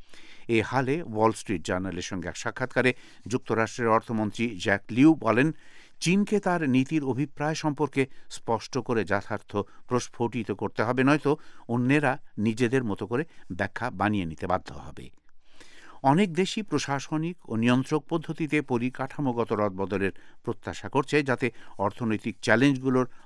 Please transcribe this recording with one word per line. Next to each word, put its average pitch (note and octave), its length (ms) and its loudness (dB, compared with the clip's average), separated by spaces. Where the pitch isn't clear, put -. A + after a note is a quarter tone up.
এ A2+ 140 4
হালে C3+ 400 0
ওয়াল A2 300 2
স্ট্রিট F#2+ 320 -4
জার্নালের F#2 380 -2
সঙ্গে F2+ 260 -6
এক F2+ 80 -8
সাক্ষাৎকারে B2 580 0
যুক্তরাষ্ট্রের A2+ 600 -2
অর্থমন্ত্রী A2 680 0
জ্যাক G2 340 2
লিউ C#3+ 240 8
বলেন, B2 380 4
চীনকে G3+ 400 2
তার F3 280 0
নীতির C3 360 2
অভিপ্রায় C#3+ 500 -2
সম্পর্কে C#3+ 520 0
স্পষ্ট - 480 -2
করে A2+ 260 0
যথার্থ G2+ 520 -2
প্রস্ফুটিত A#2 920 -2
করতে G#2+ 320 -2
হবে, B2 220 2
নয়তো D3 320 4
অন্যেরা C3 500 2
নিজেদের A#2 460 2
মতো G2+ 220 -4
করে B2 180 -2
ব্যাখ্যা G2 380 -2
বানিয়ে G2 340 0
নিতে D#2+ 220 -6
বাধ্য F2+ 280 -2
হবে। C#2 360 -12
অনেক D#3+ 320 4
দেশই F#3+ 280 0
প্রশাসনিক D#3 880 -4
ও A2 60 -2
নিয়ন্ত্রক B2+ 520 4
পদ্ধতিতে D3+ 540 -2
পরিকাঠামোগত B2+ 920 -2
রদবদলের G2 600 0
প্রত্যাশা - 460 -6
করছে, D3 340 2
যাতে B2 280 0
অর্থনৈতিক G#2 640 -2
চ্যালেঞ্জগুলোর B2+ 640 4